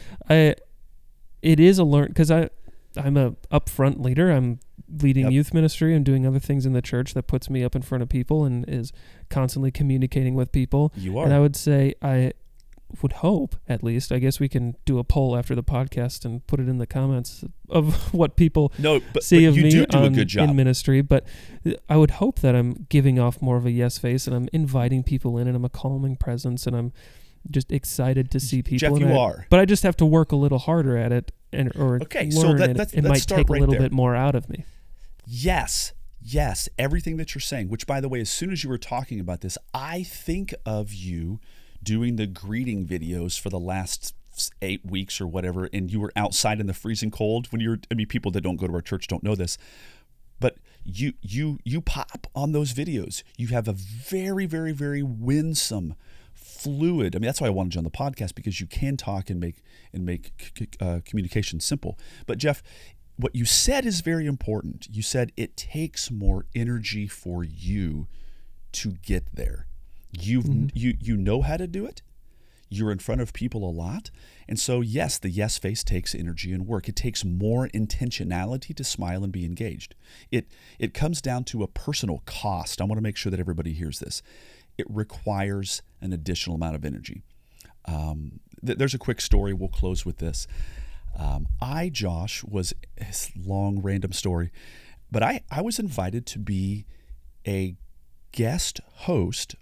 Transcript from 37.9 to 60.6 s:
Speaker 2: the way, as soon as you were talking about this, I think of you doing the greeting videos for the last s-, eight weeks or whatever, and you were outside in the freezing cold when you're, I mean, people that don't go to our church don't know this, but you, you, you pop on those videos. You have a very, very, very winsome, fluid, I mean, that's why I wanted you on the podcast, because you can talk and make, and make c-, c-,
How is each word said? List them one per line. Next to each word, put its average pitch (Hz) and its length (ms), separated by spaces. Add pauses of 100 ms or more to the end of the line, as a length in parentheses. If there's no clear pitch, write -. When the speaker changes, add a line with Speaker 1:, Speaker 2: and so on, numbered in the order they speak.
Speaker 2:
the 135 80
way, 127 120
as 107 100
soon 180 220
as 165 100
you 139 80
were 123 80
talking 123 400
about 87 220
this, - 180 (160)
I 160 300
think 185 500 (100)
of 107 280
you 92 480 (420)
doing 117 340
the 110 100
greeting 101 600
videos 87 520
for - 100
the 92 120
last 92 520 (220)
s-, - 160 (100)
eight 98 240
weeks 95 360
or 98 60
whatever, 92 460
and 92 180
you 104 100
were 104 160
outside 107 440
in 101 60
the 95 80
freezing 110 380
cold 113 400
when 117 80
you're, 113 180 (140)
I - 20
mean, 110 140
people - 240
that 95 80
don't 90 160
go 95 100
to 85 80
our 87 80
church - 240
don't - 160
know 107 140
this, 90 200 (840)
but - 160 (280)
you, 110 280 (100)
you, 139 420
you 139 160
pop - 540
on 143 180
those 147 200
videos. 139 500 (140)
You 120 120
have 117 200
a 107 40
very, 185 720
very, 160 260
very 143 300
winsome, 123 920 (400)
fluid, 143 800
I 90 40
mean, 110 80
that's 135 140
why 143 80
I - 20
wanted 92 240
you 90 40
on 82 60
the 80 60
podcast, 135 440
because - 260
you 87 60
can 139 300
talk 98 340
and 92 100
make, 85 220 (300)
and 92 140
make 90 320
c-, - 200
c-, - 100 (120)